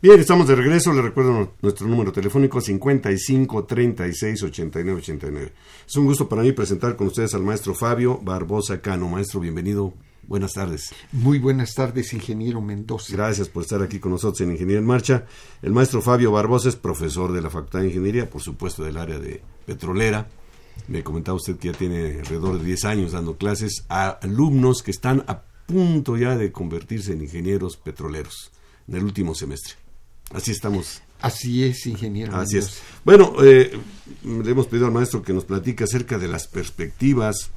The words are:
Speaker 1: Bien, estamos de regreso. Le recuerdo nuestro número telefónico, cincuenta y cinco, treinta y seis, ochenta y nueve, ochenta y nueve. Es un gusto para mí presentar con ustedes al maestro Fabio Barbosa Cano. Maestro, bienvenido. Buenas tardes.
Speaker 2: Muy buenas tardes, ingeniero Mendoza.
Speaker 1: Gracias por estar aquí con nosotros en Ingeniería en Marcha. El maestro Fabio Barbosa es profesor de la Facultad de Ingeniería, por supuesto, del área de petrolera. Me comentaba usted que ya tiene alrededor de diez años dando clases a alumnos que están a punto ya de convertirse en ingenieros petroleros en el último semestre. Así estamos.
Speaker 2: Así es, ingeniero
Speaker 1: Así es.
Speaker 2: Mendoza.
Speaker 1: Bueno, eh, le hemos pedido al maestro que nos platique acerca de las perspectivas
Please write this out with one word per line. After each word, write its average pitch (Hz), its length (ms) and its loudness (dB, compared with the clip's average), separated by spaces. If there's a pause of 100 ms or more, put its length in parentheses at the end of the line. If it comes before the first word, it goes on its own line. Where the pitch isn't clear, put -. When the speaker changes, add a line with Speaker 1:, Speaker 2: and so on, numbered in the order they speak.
Speaker 1:
Bien, 190 180 12
estamos 175 300 6
de 135 60 10
regreso. 165 360 4
Le 139 100 4
recuerdo 120 600 2
nuestro 101 260 0
número 113 240 2
telefónico, 123 480 2
cincuenta 117 500 0
y 98 80 2
cinco, 120 460 0
treinta 117 420 0
y 90 80 -4
seis, 107 300 -4
ochenta 80 380 -6
y - 20 -6
nueve, 92 160 -4
ochenta 76 280 -10
y 73 40 -8
nueve. 73 220 -10 (340)
Es - 80 -8
un 143 100 4
gusto 139 220 2
para 110 140 -2
mí 123 100 4
presentar 107 460 -2
con 101 100 -2
ustedes 110 260 -4
al 95 100 -4
maestro 101 300 -4
Fabio 120 480 0
Barbosa 95 600 -4
Cano. 90 260 -4
Maestro, 95 320 -4
bienvenido. 90 540 -4 (300)
Buenas 98 300 -6
tardes. 90 400 -8 (200)
Speaker 2:
Muy 139 260 2
buenas 131 340 0
tardes, 127 380 -4
ingeniero 113 480 -6
Mendoza. 104 540 -8
Speaker 1:
Gracias 101 340 -2
por 87 160 -8
estar 98 180 -4
aquí 98 180 -6
con 92 120 -4
nosotros 90 300 -2
en 90 100 -2
Ingeniería 92 280 0
en 110 60 -2
Marcha. 120 400 2 (360)
El - 100 -4
maestro 123 300 2
Fabio 120 320 4
Barbosa 110 340 2
es 123 80 -2
profesor 82 560 -4
de 90 100 -2
la 78 80 -6
Facultad 82 300 -8
de 95 80 0
Ingeniería, 98 420 -2
por 73 120 -12
supuesto, 80 420 -8
del 78 140 -8
área 80 220 -8
de - 220 -12 (240)
petrolera. 107 640 -2 (640)
Me 85 120 -6
comentaba 82 360 -6
usted 90 180 -8
que 87 160 -8
ya 82 60 -10
tiene 82 420 -4
alrededor 82 380 -4
de 80 80 -6
diez 90 180 -4
años 101 300 -2
dando 82 240 -6
clases 101 500 -6
a 95 220 -2
alumnos 127 720 0
que 135 80 -6
están 135 360 -2
a 104 160 -8 (220)
punto 160 520 0
ya 123 180 0
de 104 160 -2
convertirse 92 640 -8
en 78 80 -6
ingenieros 87 560 -4
petroleros 76 720 -12 (380)
en - 60 -8
el 92 100 -2
último 98 280 -4
semestre. 71 420 -12 (580)
Así 98 180 -6
estamos. 98 520 -6 (180)
Speaker 2:
Así 120 420 -2
es, 131 220 -2
ingeniero 107 500 -6
Speaker 1:
Así 101 220 0
es. - 240 -4 (240)
Speaker 2:
Mendoza. 196 300 10
Speaker 1:
Bueno, 135 80 6
eh, 131 340 10 (460)
le 113 260 -4
hemos 123 160 2
pedido 120 220 0
al 113 60 0
maestro 120 280 0
que 95 120 -4
nos 92 120 -2
platique 98 380 -4
acerca 110 340 -4
de 90 100 -4
las 85 200 -6
perspectivas 107 1080 -2